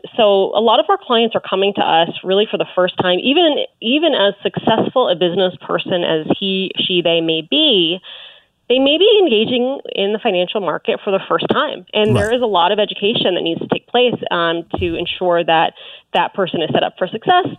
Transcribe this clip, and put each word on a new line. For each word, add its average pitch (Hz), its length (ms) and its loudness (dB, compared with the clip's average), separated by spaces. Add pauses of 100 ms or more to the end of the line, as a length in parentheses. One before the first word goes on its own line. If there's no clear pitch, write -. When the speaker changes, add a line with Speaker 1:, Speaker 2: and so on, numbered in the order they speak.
(160)
Speaker 1:
so 202 380 2
a - 60 0
lot 226 180 4
of 320 100 0
our 392 140 0
clients 226 320 0
are 190 140 -4
coming 196 260 0
to 214 80 -2
us 165 280 2 (120)
really 196 260 0
for 196 100 -2
the 165 80 0 (100)
first 185 220 2
time, 180 220 0
even, 294 360 2 (240)
even 285 340 0
as 196 280 2
successful 226 680 0
a 180 80 0
business 180 380 0 (120)
person 175 380 -2
as 156 220 -2 (120)
he, 190 400 -2
she, 175 240 0
they 170 180 2
may 160 220 -2
be, 190 560 0 (680)
they 247 100 2
may 277 180 4
be 415 240 6
engaging 247 600 0 (140)
in 196 200 -2
the 214 80 -4
financial 180 380 -2
market 165 440 -4
for 208 60 -4
the 190 180 0
first - 220 0
time. 233 420 -4
And 214 240 2
there 202 120 0
Speaker 2:
Right. 233 80 2
Speaker 1:
is 247 60 -2
a 247 40 2
lot 180 260 2
of 202 60 0
education 202 560 0
that 170 80 -2
needs 165 180 -4
to - 80 -6
take - 200 -4
place, 240 260 2 (160)
um, 170 340 -2 (140)
to 170 160 -4
ensure 170 500 -2
that 160 300 2 (400)
that 175 180 -2
person 180 300 -2
is - 100 -2
set - 100 2
up - 140 -4
for 185 120 -2
success, 359 380 0 (120)